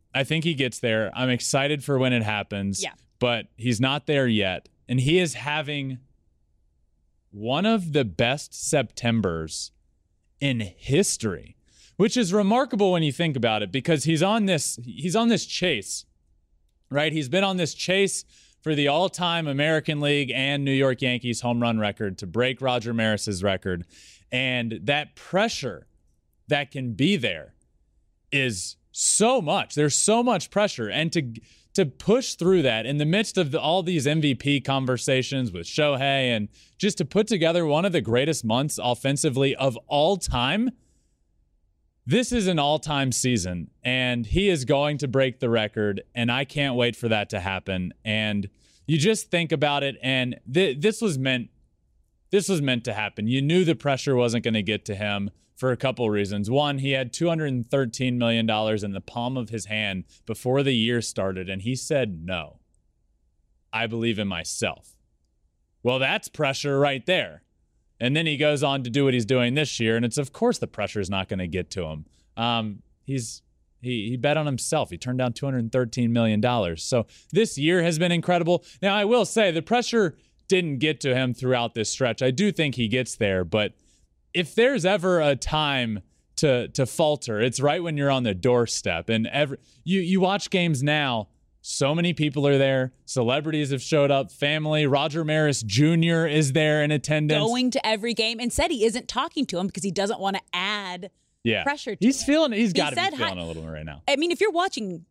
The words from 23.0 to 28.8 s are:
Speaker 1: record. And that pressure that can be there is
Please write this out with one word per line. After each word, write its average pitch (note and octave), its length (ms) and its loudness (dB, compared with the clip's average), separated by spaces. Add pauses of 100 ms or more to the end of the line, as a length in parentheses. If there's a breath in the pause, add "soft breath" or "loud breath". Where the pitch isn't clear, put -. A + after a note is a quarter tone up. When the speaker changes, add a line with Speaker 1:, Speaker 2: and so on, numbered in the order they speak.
Speaker 1:
record. F#2 420 -2 (460 loud breath)
And B2 520 -2
that C#3+ 320 -2
pressure E3+ 720 -4 (600)
that C#3+ 240 -2
can B2+ 220 -6
be D#3 240 2
there F2+ 360 -4 (800)
is B2 460 -4 (140)